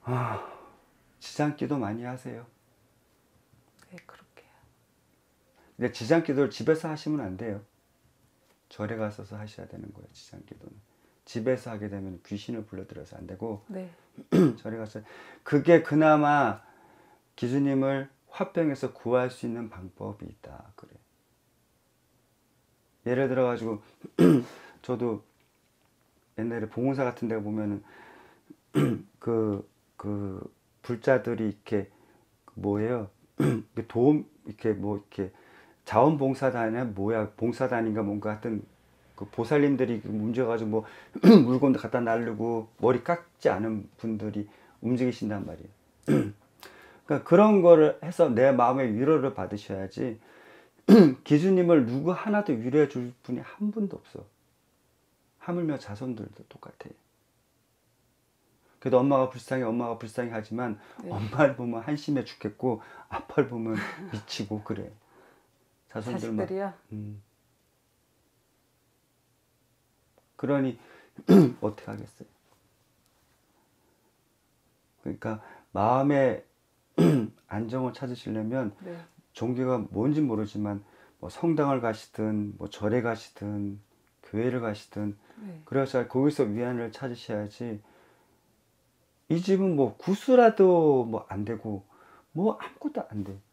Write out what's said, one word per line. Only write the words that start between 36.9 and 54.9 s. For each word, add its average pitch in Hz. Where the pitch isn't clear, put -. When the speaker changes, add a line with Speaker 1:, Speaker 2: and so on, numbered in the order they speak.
Speaker 1:
봉사단인가 117
뭔가, 104
하여튼 107
그 -
보살님들이 127
그 -
움직여가지고 113
뭐, 110
<clears throat> 185
물건도 127
갖다 120
날르고 113
머리 123
깎지 -
않은 104
분들이 107
움직이신단 110
말이에요. 82
<clears throat> 135
그러니까 143
그런 202
거를 160
해서 165
내 127
마음의 123
위로를 135
받으셔야지, 101
<clears throat> 185
기주님을 170
누구 139
하나도 208
위로해 127
줄 123
분이 123
한 208
분도 208
없어. -